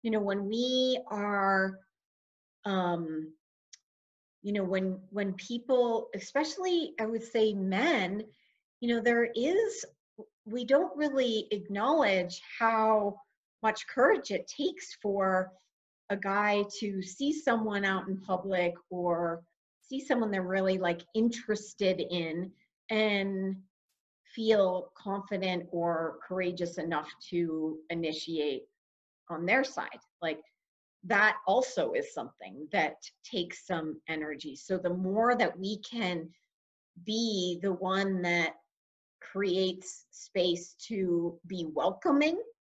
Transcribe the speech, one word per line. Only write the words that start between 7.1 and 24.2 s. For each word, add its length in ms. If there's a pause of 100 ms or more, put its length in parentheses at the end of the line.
say 300
men, 680 (560)
you 140
know, 80
there 340
is, 500 (600)
we 200
don't 300
really 560
acknowledge 880 (200)
how 600 (420)
much 260
courage 440
it 160
takes 540
for 500 (580)
a 60
guy 480 (160)
to 220
see 320
someone 500
out 240
in 140
public 520 (160)
or 540 (380)
see 180
someone 320
they're 120
really, 340
like, 240 (120)
interested 840
in 500 (400)
and 680 (760)